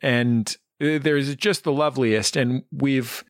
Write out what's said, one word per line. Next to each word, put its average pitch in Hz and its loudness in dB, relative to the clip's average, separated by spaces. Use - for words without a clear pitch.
and 120 0
there's 143 0
just 190 -2
the 151 0
loveliest. 131 0
And 127 0
we've, 135 -2